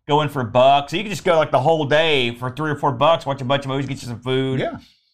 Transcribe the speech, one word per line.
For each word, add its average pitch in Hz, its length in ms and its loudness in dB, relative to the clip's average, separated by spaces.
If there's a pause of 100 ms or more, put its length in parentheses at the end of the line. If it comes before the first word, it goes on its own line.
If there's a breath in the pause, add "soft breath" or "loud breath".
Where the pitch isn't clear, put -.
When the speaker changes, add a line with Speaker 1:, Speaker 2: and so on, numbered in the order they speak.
Speaker 1:
go 156 120 4
in 147 80 -2
for 139 120 -6
a 120 40 -4
buck. 135 440 4
So 165 80 -4
you 208 60 -4
could 214 60 -8
just 170 160 -8
go, 170 120 4
like, 151 140 0
the 135 100 4
whole 156 240 2
day 147 500 2
for 127 160 -6
three 151 200 -4
or 143 40 -2
four 147 160 -2
bucks, 151 340 2
watch 139 160 -6
a 127 40 -8
bunch 139 180 0
of 135 60 -8
movies, 135 180 -4
get 135 140 -8
you 127 80 -14
some 110 120 -10
food. 131 380 -2
Speaker 2:
Yeah. 311 180 -4 (360 soft breath)